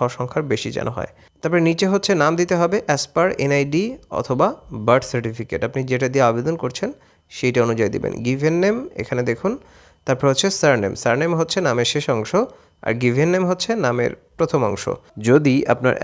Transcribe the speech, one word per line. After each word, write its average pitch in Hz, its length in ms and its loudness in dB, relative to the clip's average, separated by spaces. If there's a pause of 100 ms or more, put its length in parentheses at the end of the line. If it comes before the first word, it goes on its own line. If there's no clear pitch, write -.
সংখ্যার 127 400 -4
বেশি 117 280 -4
যেন - 160 -4
হয়। - 240 -8 (300)
তারপরে 165 200 0
নিচে 165 260 2
হচ্ছে 202 240 0 (120)
নাম 160 120 2
দিতে 175 200 0
হবে 175 220 2 (180)
as - 80 -2 (120)
per 170 120 4 (100)
এনআইডি 143 460 0 (280)
অথবা 135 360 0 (240)
বার্থ 117 400 2
সার্টিফিকেট, 113 520 -4
আপনি 127 200 -2
যেটা 127 240 0
দিয়ে 131 160 2
আবেদন 123 320 0
করছেন 135 340 -6 (400)
সেইটা 127 340 0
অনুযায়ী 110 260 2
দিবেন। - 240 -4 (120)
given 139 380 0
name 214 160 0 (220)
এখানে 123 220 -4
দেখুন, - 280 -2 (540)
তারপর 131 260 0
হচ্ছে 135 160 0
surname, 117 560 2
surname 151 320 0
হচ্ছে 165 260 -2
নামের 120 320 2
শেষ 147 160 -4
অংশ, 110 220 -2 (500)
আর 113 120 -2
given 123 400 2
name 185 180 2
হচ্ছে 180 240 -4
নামের 120 360 0 (260)
প্রথম 156 260 0
অংশ। 101 260 -2 (400)
যদি 139 440 6
আপনার 123 300 0